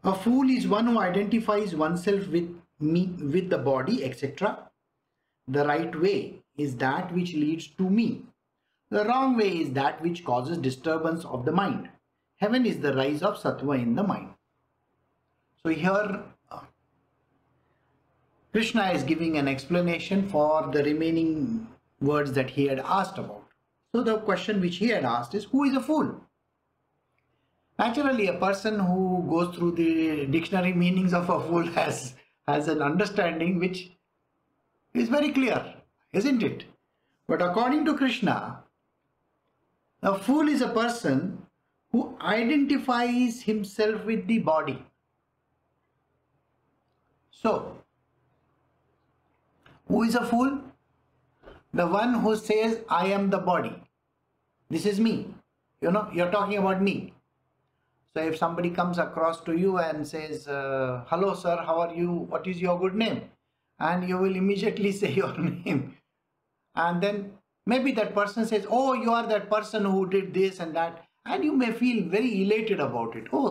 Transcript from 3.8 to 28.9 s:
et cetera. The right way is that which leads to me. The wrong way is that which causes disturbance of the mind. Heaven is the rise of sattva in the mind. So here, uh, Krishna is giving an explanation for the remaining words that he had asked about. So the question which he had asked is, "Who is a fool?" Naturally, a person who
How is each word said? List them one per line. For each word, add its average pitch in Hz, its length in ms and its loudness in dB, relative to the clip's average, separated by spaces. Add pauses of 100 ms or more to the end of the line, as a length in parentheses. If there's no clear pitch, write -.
et 127 120 -6
cetera. 190 540 -4 (800)
The 143 180 2
right 160 340 -2
way - 440 -2 (120)
is 139 200 -4
that 147 360 -2
which 175 220 -2
leads 151 320 -2
to 185 240 -2
me. 208 360 0 (640)
The 208 160 2
wrong 254 300 2
way 196 220 2
is 143 140 -2
that 139 280 -2
which 170 240 -2
causes 131 340 -2
disturbance 160 680 -2
of 123 200 -8
the 151 60 2
mind. - 380 0 (480)
Heaven 240 280 2
is 170 140 0
the 139 160 0
rise 147 300 0
of 208 180 0
sattva 131 400 0
in 117 140 2
the 190 80 2
mind. - 300 -4 (1300)
So 160 60 0
here, 190 520 0 (300)
uh, - 80 -14 (1900)
Krishna 214 380 2
is 147 100 0
giving 160 340 0
an 139 120 2
explanation 175 800 0
for 151 440 2
the 143 120 2
remaining 160 840 0 (340)
words 147 340 2
that 127 160 0
he 139 180 0
had 135 100 0
asked - 400 -2
about. - 300 -12 (420)
So 240 140 0
the 220 140 2
question 202 420 0
which 175 160 0
he 226 140 0
had 185 140 0
asked 123 300 -2
is, 214 120 -4
"Who 277 180 2
is 269 100 2
a 269 120 2
fool?" 302 260 2 (1700)
Naturally, 233 480 2
a 170 140 -2
person 208 360 0
who 185 540 0